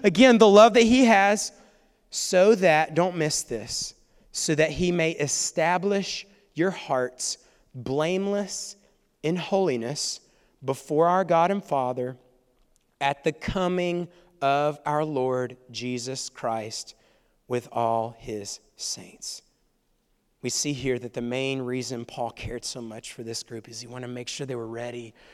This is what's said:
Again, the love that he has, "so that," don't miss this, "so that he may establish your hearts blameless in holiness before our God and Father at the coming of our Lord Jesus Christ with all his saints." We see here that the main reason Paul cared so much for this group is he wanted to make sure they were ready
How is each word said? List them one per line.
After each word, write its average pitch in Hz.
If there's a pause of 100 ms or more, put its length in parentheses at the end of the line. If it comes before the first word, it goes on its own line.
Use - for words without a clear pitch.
Again, 220
the 214
love 208
that 233
he 247
has, 208 (580)
"so 196
that," 160
don't 180
miss 151
this, - (360)
"so -
that 156
he 175
may 165
establish 175 (280)
your 180
hearts - (360)
blameless 185 (460)
in 160
holiness 147 (420)
before 147
our 185
God 170
and 196
Father 127 (840)
at 139
the 160
coming 175 (340)
of 143
our 151
Lord 127 (120)
Jesus 123
Christ 113 (520)
with 123
all 113
his 107 (160)
saints." - (1000)
We 123
see 147
here 127
that 120
the 123
main 131
reason 123
Paul 120
cared 113
so -
much 113
for -
this 117
group 117
is 113
he 120
wanted 123
to 123
make 123
sure 143
they 131
were 117
ready 117 (200)